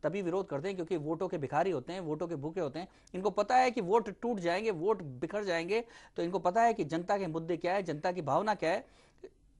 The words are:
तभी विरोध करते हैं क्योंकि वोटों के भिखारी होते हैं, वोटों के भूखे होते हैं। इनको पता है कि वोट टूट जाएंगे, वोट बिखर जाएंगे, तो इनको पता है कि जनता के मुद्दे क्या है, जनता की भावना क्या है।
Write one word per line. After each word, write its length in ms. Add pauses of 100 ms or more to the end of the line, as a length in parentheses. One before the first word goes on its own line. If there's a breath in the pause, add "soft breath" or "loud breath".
तभी 180
विरोध 260
करते 200
हैं 80
क्योंकि 220
वोटों 300
के 100
भिखारी 340
होते 220
हैं, 60
वोटों 280
के 80
भूखे 240
होते 200
हैं। 80 (280 soft breath)
इनको 140
पता 260
है 160
कि 100
वोट 280 (120)
टूट 160
जाएंगे, 340
वोट 300
बिखर 420
जाएंगे, 400 (320 loud breath)
तो 80
इनको 160
पता 220
है 120
कि 100
जनता 340
के 100
मुद्दे 300
क्या 160
है, 100
जनता 280
की 100
भावना 340
क्या 160
है। 140 (760 soft breath)